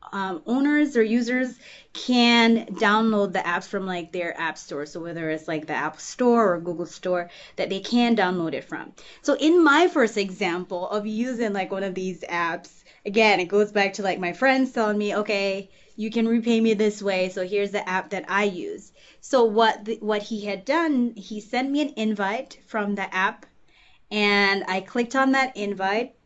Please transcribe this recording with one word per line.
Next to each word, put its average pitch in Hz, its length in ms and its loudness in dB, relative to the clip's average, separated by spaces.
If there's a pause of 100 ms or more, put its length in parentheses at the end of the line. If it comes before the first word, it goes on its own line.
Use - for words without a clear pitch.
(120)
um, 190 340 -6
owners 294 500 2
or 226 60 4
users 240 560 0 (340)
can 233 720 4
download 208 680 2
the 185 80 -2
apps 175 260 -4
from, 190 200 -6
like, 175 260 -8
their 170 280 -6
app 160 180 -4
store. 147 280 -10
So 165 140 -12
whether 165 300 -6
it's, 156 180 -6
like, 156 180 -4
the 151 80 -6
App 143 260 -6
Store 233 540 2
or 165 60 -6
Google 170 260 -6
Store, 175 440 -4 (260)
that 185 140 -4
they 196 100 -4
can 233 360 2
download 180 380 0
it 131 100 -6
from. - 280 -12 (300)
So 277 120 2
in 330 300 4
my 302 240 6
first 262 280 2
example 180 720 -4
of 208 180 -4
using, 226 460 -4
like, 190 180 -4
one 190 140 -4
of 190 100 -6
these 185 280 -6
apps, 170 600 -6 (220)
again, 208 360 4
it 180 80 0
goes 202 240 2
back 196 220 2
to, 214 80 -8
like, 190 160 0
my 175 140 -4
friends 262 400 2
telling 214 260 0
me, 208 180 -2
"Okay, 196 540 -2 (260)
you 214 140 -6
can 226 180 2
repay 226 320 2
me 226 140 4
this 208 280 0
way. 190 260 0
So 185 160 -4
here's 202 280 -2
the 202 160 -4
app 185 220 -2
that 190 180 -6
I 196 160 0
use." 185 480 -6 (280)
So 254 240 2
what 220 400 2
the, 220 160 -6
what 208 220 -2
he 208 220 -8
had 196 200 -6
done, 269 520 0
he 208 240 -12
sent 262 300 -4
me 285 120 0
an 294 140 -2
invite 220 680 -2
from 208 280 -2
the 196 200 -6
app, 190 320 -2 (640)
and 202 580 2
I 185 120 -2
clicked 233 360 -4
on 262 160 4
that 262 240 2
invite 202 580 -2 (120)